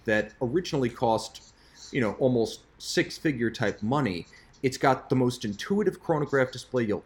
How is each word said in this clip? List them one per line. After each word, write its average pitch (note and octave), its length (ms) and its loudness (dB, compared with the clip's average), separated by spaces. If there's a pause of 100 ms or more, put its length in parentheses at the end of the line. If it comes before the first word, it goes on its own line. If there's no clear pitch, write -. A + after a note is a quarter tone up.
that G#2+ 280 2 (100)
originally C3+ 480 0
cost, - 640 -2 (400)
you C#3+ 80 0
know, G#2 180 0
almost B2 440 0 (160)
six-figure C#3 720 -2
type G#2+ 340 -2
money. A2 420 0 (360)
It's C3 160 0
got C3 320 2
the C3 60 4
most B2 280 2
intuitive F#3 580 -2
chronograph C#3 480 0
display B2 340 -2
you'll G2+ 220 -2